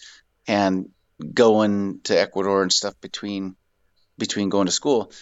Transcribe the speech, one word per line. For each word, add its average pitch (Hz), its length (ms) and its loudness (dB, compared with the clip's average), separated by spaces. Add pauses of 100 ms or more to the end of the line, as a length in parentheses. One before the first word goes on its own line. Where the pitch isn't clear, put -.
(460)
and 98 440 0 (420)
going 104 720 2
to 98 140 2
Ecuador 98 440 0
and 92 100 0
stuff - 280 -2
between, 95 560 -10 (640)
between 104 300 -4
going 98 180 0
to 87 60 -2
school 123 500 -2